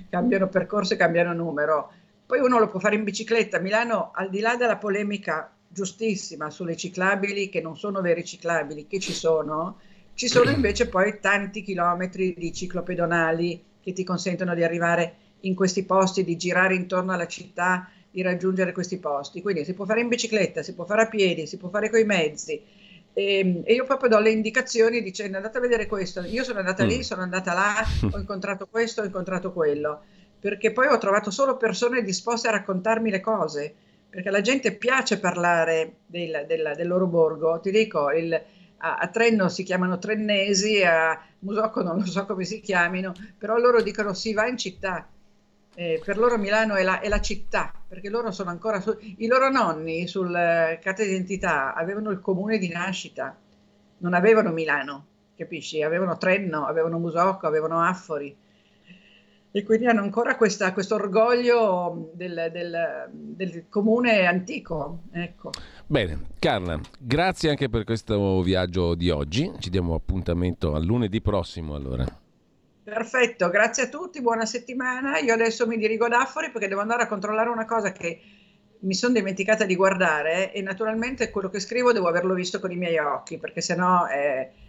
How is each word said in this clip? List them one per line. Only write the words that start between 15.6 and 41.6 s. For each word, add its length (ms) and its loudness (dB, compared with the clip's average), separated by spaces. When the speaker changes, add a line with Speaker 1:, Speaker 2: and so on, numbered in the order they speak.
Speaker 1:
posti, 400 2
di 140 -2
girare 380 2
intorno 360 -2
alla 160 -2
città, 640 -4
di 120 -6
raggiungere 500 0
questi 280 -6
posti. 420 -6
Quindi 240 -2
si 80 -6
può 120 -8
fare 160 0
in 60 0
bicicletta, 560 0
si 120 -12
può 100 -10
fare 160 2
a 60 4
piedi, 400 2
si 100 -12
può 120 -12
fare 200 -2
coi 160 4
mezzi. 560 0
Ehm, 500 2
e 80 4
io 120 4
proprio 240 2
do 100 6
le 120 6
indicazioni 720 2
dicendo: 360 -6
"Andate 200 -6
a 40 -2
vedere 260 2
questo". 340 -4
Io 220 -4
sono 160 -4
andata 260 0
lì, 120 2
Speaker 2:
Mm. 40 -6
Speaker 1:
sono 220 -6
andata 300 -2
là, 300 0
Speaker 2:
<laughs> 300 0
Speaker 1:
ho 40 -6
incontrato 520 -6
questo, 320 -2
ho 40 -2
incontrato 460 -4
quello. 520 0
Perché 320 -2
poi 160 4
ho 100 6
trovato 340 2
solo 260 2
persone 460 0
disposte 440 -2
a 40 4
raccontarmi 580 0
le 120 0
cose, 520 -2
perché 200 -8
alla 120 2
gente 320 2
piace 460 0
parlare 840 2
del, 420 -6
del, 280 0
del 120 -4
loro 200 2
borgo. 540 2
Ti 100 -2
dico, 400 2
il, 220 0
a, 180 -4
a 120 -2
Trenno 420 4
si 140 -4
chiamano 360 0
trennesi, 840 2
a 360 4
Musocco 420 -2